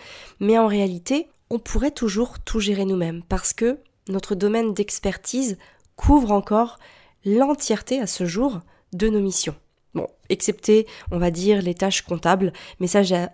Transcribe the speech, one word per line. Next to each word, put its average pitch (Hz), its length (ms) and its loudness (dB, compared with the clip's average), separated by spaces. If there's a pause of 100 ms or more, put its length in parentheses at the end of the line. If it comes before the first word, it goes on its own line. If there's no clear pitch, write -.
(400)
Mais 214 180 4
en 226 100 4
réalité, 202 640 -2 (220)
on 233 80 -2
pourrait 269 320 -2
toujours 226 480 -4
tout - 200 -4
gérer 196 260 -2
nous-mêmes, 170 380 -2
parce - 300 -2
que 247 240 0 (320)
notre 196 240 -4
domaine 208 400 0
d'expertise 208 840 -4 (360)
couvre 254 360 6
encore 214 480 0 (460)
l'entièreté 254 760 0
à 208 80 -4
ce - 180 -4
jour 196 360 -2 (320)
de 190 140 0
nos 214 120 2
missions. 185 360 -2 (380)
Bon, - 140 -6 (220)
excepté, 214 580 2 (240)
on 175 60 -2
va 175 140 2
dire, 196 300 2
les 175 140 -2
tâches 190 280 -2
comptables, 180 500 0 (260)
mais 180 80 -2
ça, 202 160 4
j'ai, 175 300 0